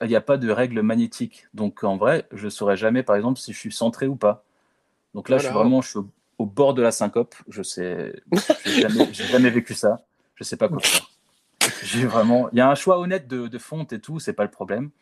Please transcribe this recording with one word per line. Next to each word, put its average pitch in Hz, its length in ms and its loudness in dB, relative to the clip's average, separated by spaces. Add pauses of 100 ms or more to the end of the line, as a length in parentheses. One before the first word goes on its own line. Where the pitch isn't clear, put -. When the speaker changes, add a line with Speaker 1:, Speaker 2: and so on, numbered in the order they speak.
Speaker 1:
il 113 60 -4
n'y 113 80 4
a 107 60 4
pas 139 160 2
de 123 140 0
règle 117 300 0
magnétique. 113 720 -2
Donc, 104 300 -6
en 98 140 2
vrai, 135 340 2
je 104 180 -10
saurais 101 280 0
jamais, 110 260 2
par 104 120 2
exemple, 120 240 0
si 110 140 -12
je - 40 -16
suis 113 140 -10
centré 117 360 -2
ou 139 80 -4
pas. 104 280 0 (680)
Donc 104 160 -8
là, 131 80 4
je 123 60 0
suis 131 80 -2
Speaker 2:
Voilà. 107 120 2
Speaker 1:
vraiment, 127 180 4
je - 80 -6
suis 107 100 -8
au, 98 100 -8 (280)
au 113 80 -4
bord 139 280 2
de 123 80 0
la 117 100 4
syncope. 110 420 -2 (140)
Je 98 160 -10
sais, 90 500 -8 (520)
j'ai 294 160 2
jamais, 220 320 2
j'ai - 120 -10
jamais 127 240 4
vécu 117 240 -2
ça. - 300 0 (320)
Je - 80 -16
sais - 140 -10
pas 110 100 2
quoi 95 140 -4
faire. - 280 0 (720)
J'ai 117 220 -2
vraiment, 117 460 4
il 117 80 -2
y - 20 6
a 131 80 6
un 139 60 4
choix 180 240 2
honnête 180 280 -4
de, 120 200 -6
de 120 100 -12
fonte 160 360 -12
et 107 60 -8
tout, 156 200 -10
c'est - 140 -6
pas - 100 -2
le - 80 -6
problème. 107 400 -6 (100)